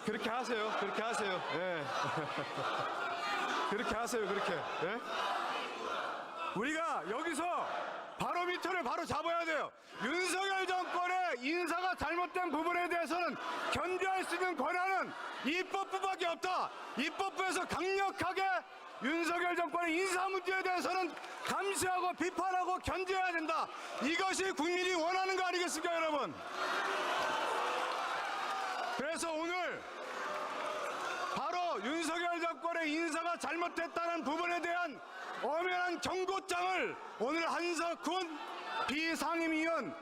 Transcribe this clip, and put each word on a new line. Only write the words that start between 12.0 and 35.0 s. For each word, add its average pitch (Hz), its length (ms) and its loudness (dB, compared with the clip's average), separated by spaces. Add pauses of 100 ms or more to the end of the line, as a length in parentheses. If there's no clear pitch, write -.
부분에 349 380 2
대해서는 330 480 0 (360)
견제할 370 520 2
수 330 100 -2
있는 359 220 0
권한은 349 560 2 (320)
입법부밖에 381 800 0
없다. 339 440 2 (280)
입법부에서 359 680 0
강력하게 370 760 2 (600)
윤석열 339 540 2
정권의 339 400 2
인사 370 320 2
문제에 381 340 0
대해서는 359 500 0 (320)
감시하고 370 680 2
비판하고 359 640 0
견제해야 370 540 0
된다. 320 340 2 (360)
이것이 370 500 2
국민이 359 420 2
원하는 370 420 2
거 370 80 2
아니겠습니까, 349 500 0
여러분? 294 400 2 (2500)
그래서 320 360 -2
오늘 320 500 0 (1500)
바로 320 480 0
윤석열 330 560 0
정권의 330 520 0
인사가 330 440 0
잘못됐다는 339 880 0
부분에 339 360 2
대한 339 400 0 (420)